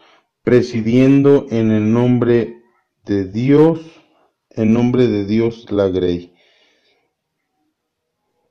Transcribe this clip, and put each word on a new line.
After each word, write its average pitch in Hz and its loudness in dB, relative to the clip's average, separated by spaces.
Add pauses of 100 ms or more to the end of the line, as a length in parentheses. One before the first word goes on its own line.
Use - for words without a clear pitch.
(440)
presidiendo 131 2
en 113 -2
el 107 0
nombre 120 0 (420)
de 101 -4
Dios, 143 0 (680)
en 110 -2
nombre 123 0
de 101 -4
Dios 113 -4
la 101 0
grey, 90 -4 (2250)